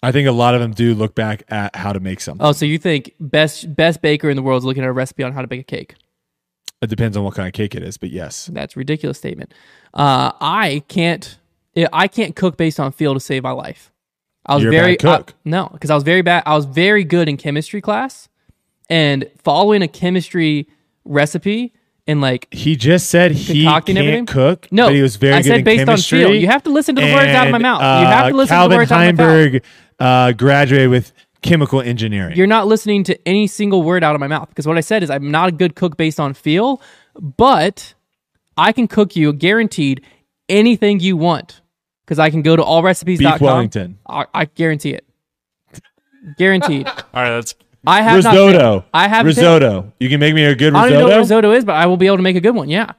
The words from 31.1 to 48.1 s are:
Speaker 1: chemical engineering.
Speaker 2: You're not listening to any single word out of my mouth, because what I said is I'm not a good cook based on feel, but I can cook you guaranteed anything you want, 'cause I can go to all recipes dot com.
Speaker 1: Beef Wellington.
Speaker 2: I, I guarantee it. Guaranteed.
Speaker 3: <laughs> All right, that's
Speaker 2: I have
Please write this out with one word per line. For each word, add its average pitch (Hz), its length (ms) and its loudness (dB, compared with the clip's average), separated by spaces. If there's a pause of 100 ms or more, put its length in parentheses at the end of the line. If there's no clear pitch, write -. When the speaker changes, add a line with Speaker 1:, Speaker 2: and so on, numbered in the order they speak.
Speaker 1:
chemical 147 380 0
engineering. 110 560 -6
Speaker 2:
You're 185 100 2
not 208 220 2
listening 214 360 0
to - 240 -6
any 202 200 0
single 196 340 -2
word 170 220 0
out 151 100 0
of 147 60 -4
my 139 80 -6
mouth, 151 200 -6
because - 180 -10
what 160 120 -2
I - 20 -2
said 214 220 -2
is 151 80 -6
I'm 139 220 -6
not 170 160 0
a 180 40 -2
good 170 220 -2
cook 170 220 -6
based 156 240 -4
on 139 140 -4
feel, 214 460 -2 (400)
but 196 720 0 (640)
I 180 160 2
can 233 160 -2
cook - 280 0
you 151 160 2
guaranteed 156 680 -2 (480)
anything 208 520 2
you 185 160 -2
want, 160 440 -4 (460)
'cause 151 140 -6
I 156 100 2
can 156 120 -2
go 160 140 4
to 165 60 2
all 165 220 2
recipes 180 340 -2
dot 143 140 2
com. 151 60 -2
Speaker 1:
Beef 147 80 2
Wellington. 110 520 -2 (100)
Speaker 2:
I, 143 240 -8
I - 120 -2
guarantee 156 480 -4
it. - 120 -14 (1300)
Guaranteed. 180 500 0
Speaker 3:
<laughs> - 20 -8
All - 60 -10 (200)
right, 123 160 -2
that's 117 240 -6 (320)
Speaker 2:
I 196 160 4
have 220 220 4